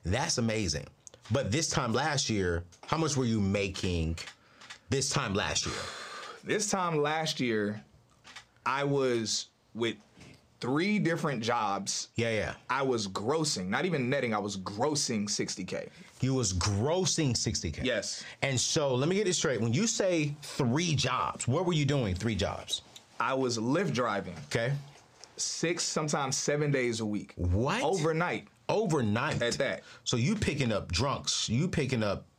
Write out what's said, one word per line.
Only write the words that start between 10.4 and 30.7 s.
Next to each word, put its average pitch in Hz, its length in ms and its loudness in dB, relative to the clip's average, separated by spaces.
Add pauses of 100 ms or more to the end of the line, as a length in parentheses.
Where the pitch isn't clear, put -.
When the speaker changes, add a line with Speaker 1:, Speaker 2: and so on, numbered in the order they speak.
Speaker 2:
three 175 380 2
different 156 440 0
jobs. 104 760 0
Speaker 1:
Yeah, 113 140 2
yeah. 101 240 0 (140)
Speaker 2:
I 131 140 0
was 120 240 0
grossing, 104 600 -2
not 127 160 0
even 135 260 0
netting, 127 240 0
I 104 40 2
was 98 180 -4
grossing 104 720 -2
sixty - 360 -4
K. - 240 -6 (320)
Speaker 1:
You 131 140 2
was 110 200 2
grossing 123 840 2
sixty 92 340 -2
K? - 140 -6
Speaker 2:
Yes. - 400 -2 (180)
Speaker 1:
And 139 160 0
so, 139 360 2
let 135 140 2
me 190 80 2
get 208 100 2
this 180 100 0
straight. 127 240 0
When 113 140 2
you 208 120 4
say 165 560 2
three 151 520 0
jobs, 123 520 0
what 165 200 2
were 175 80 2
you 147 100 4
doing, 131 300 2
three 107 200 0
jobs? - 480 -2 (380)
Speaker 2:
I 123 140 2
was 127 240 0
Lyft 143 340 2
driving. 101 420 0 (120)
Speaker 1:
Okay. 123 260 0 (640)
Speaker 2:
Six, - 460 -2
sometimes 147 540 0
seven 147 340 0
days 120 300 2
a 110 60 -2
week. 104 300 -4
Speaker 1:
What? 120 460 2
Speaker 2:
Overnight. 160 640 0 (220)
Speaker 1:
Overnight? 147 720 2
Speaker 2:
At 117 120 2
that. 123 280 0 (220)
Speaker 1:
So - 120 0
you 147 200 2
picking 143 360 2